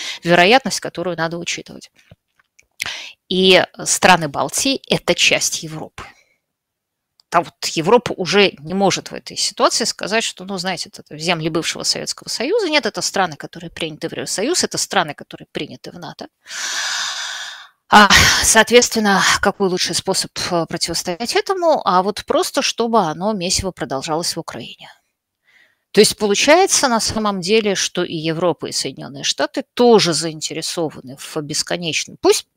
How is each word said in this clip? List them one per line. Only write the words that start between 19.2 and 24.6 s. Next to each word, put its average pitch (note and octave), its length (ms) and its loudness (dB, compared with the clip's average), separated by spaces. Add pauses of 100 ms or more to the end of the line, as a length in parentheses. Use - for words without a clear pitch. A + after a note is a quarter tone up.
какой G3 280 2
лучший F3 260 -2
способ, - 360 -2 (200)
э, E3+ 160 0
противостоять E3+ 720 -4
этому? F4+ 480 0
А F3+ 180 4
вот G3+ 220 -4
просто, D4+ 380 0
чтобы A3+ 380 0
оно E3+ 320 -2
месиво F#3 400 -4
продолжалось D#3 640 -4
в E3+ 40 -8
Украине. - 480 -14 (1040)